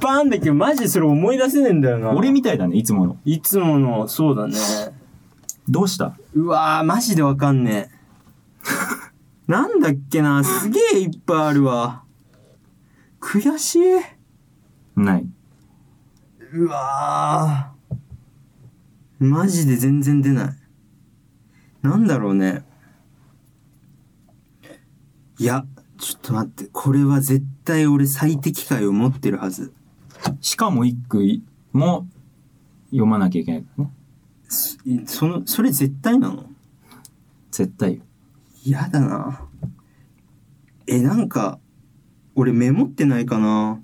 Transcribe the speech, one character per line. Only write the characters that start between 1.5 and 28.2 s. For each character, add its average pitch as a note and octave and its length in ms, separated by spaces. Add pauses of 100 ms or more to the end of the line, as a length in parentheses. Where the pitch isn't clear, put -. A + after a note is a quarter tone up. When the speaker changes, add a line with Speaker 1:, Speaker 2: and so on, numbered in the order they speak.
Speaker 1:
せ C#4+ 100
ね B3+ 80
え F#3 40
ん D3+ 80
だ C3 100
よ A#2 80
な。 A2+ 100
Speaker 2:
俺 G#3 220
み C#4 100
た A3+ 100
い D3 60
だ F#2 100
ね、 F2 80
い A2 80
つ G#2+ 100
も F#2+ 120
の。 F2+ 200
Speaker 1:
い D#3 140
つ F#3+ 200
も D#3+ 180
の、 A#2 300
そ D#3 260
う - 20
だ G#2+ 120
ね。 G#2 80 (1120)
Speaker 2:
ど D#3 140
う G3 40
し F#3 100
た？ - 200 (160)
Speaker 1:
う D#3+ 140
わ D#3 340
ー、 - 20
マ F3 160
ジ A#3+ 160
で D#3+ 60
わ C#3 140
か C#3 160
ん C3 120
ね G#2+ 280
え。 - 60 (1500)
<laughs> D3+ 40
な A#3+ 160
ん A4 120
だ E3+ 120
っ - 20 (160)
け D#3 140
な、 C#3+ 200
す C3 260
げ B3 100 (160)
え G3 40
い F#3 60
っ E3 40 (160)
ぱ D#3+ 180
い D3+ 60
あ C#3+ 40
る C#3 100
わ。 A#2+ 400 (1160)
悔 C#4 380
し - 160
い。 E4+ 40 (1200)
Speaker 2:
な G2 200
い。 - 80 (1300)
Speaker 1:
う E3 140
わ D3 1040
ー。 - 40 (1400)
マ D3+ 280
ジ E3+ 200
で B2+ 100
全 C#3 240
然 C#3+ 200
出 C3+ 100
な A#2+ 200
い。 - 40 (1300)
な D#3 160
ん A3 100
だ D3 100
ろ G#2 140
う F#2+ 40
ね。 F#2+ 280 (2750)
い A#2+ 60
や、 B2+ 200 (320)
ち - 160
ょ - 40
っ - 40
と - 120
待 G#2+ 140
っ - 40
て。 - 200
こ - 200
れ C#3+ 120
は C#3 180
絶 C3+ 240 (180)
対 D#3 240
俺 C#3+ 200
最 D3+ 320